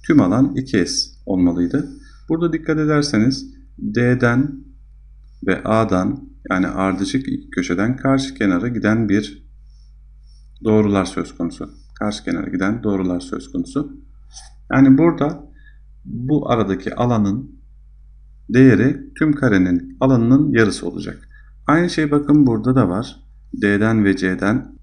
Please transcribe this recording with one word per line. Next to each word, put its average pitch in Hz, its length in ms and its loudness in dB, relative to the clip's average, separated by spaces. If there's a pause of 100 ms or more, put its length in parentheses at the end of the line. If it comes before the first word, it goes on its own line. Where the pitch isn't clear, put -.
tüm 151 140 6
alan 113 340 2
iki 95 320 -2
S - 220 -6 (160)
olmalıydı. 87 640 0 (400)
Burada 165 240 -2
dikkat 160 240 -4
ederseniz 143 800 0 (240)
D'den 123 840 0 (840)
ve 92 160 -2
A'dan, 107 680 -2 (220)
yani 92 160 0
ardışık 95 600 -4
iki - 220 -8
köşeden 101 480 -2
karşı 135 360 -2
kenara 95 340 -2
giden 110 420 0
bir - 400 -4 (1120)
doğrular 104 420 2
söz - 300 -8
konusu. 82 340 -10 (300)
Karşı 104 240 -6
kenara 82 260 -6
giden 98 340 -4
doğrular 92 360 -2
söz - 320 -12
konusu. - 520 -8 (680)
Yani 135 240 8
burada 160 460 0 (600)
bu 131 460 -2
aradaki 101 440 -2
alanın 113 640 -2 (880)
değeri 123 680 4
tüm 156 140 2
karenin 90 680 0
alanının 135 520 4
yarısı 110 360 2
olacak. - 420 -10 (380)
Aynı 170 220 2
şey 151 220 -2
bakın 147 360 4
burada 117 280 0
da 110 140 4
var. 101 260 -6 (460)
D'den 104 440 2
ve 95 100 2
C'den 95 680 -2